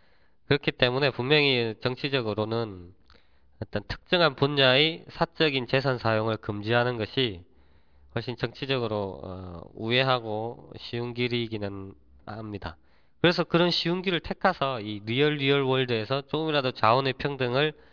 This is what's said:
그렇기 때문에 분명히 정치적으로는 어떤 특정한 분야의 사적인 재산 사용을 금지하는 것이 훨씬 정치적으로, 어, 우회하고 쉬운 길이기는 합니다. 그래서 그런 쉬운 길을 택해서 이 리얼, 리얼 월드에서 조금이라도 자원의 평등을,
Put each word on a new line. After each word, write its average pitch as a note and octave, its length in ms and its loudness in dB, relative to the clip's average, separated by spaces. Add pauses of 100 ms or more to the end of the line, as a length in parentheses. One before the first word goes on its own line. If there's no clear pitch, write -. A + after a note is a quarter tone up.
(460)
그렇기 C#3+ 260 0
때문에 C3 380 2
분명히 B2+ 680 2
정치적으로는 A2 1120 -4 (680)
어떤 G#2 240 -6
특정한 E3 480 2
분야의 C#3 760 4
사적인 C#3+ 600 0
재산 C3+ 300 0
사용을 A2 400 0
금지하는 A#2 600 0
것이 G#2 440 -4 (720)
훨씬 A#2+ 220 -6
정치적으로, A2+ 880 -4
어, F2+ 360 -12 (140)
우회하고 A#2 1040 -2
쉬운 A#2+ 360 -6
길이기는 A2 800 -4 (320)
합니다. G#2 500 -10 (480)
그래서 F3 180 4
그런 F3 280 2
쉬운 F3 320 0
길을 F3 180 -2
택해서 C#3 600 -2
이 G#2 260 -8
리얼, C#3+ 300 2
리얼 C#3 260 2
월드에서 C3 600 0
조금이라도 D3 500 -2
자원의 B2+ 420 4
평등을, C3+ 580 0 (200)